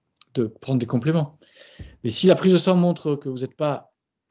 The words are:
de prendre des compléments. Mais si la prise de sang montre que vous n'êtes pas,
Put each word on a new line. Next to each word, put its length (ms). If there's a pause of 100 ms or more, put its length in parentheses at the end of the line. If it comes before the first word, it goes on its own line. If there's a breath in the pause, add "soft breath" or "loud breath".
(340)
de 120
prendre 340
des 60
compléments. 520 (640 loud breath)
Mais 80
si 160
la 80
prise 180
de 60
sang 160
montre 400
que 140
vous 100
n'êtes 180
pas, 380 (360)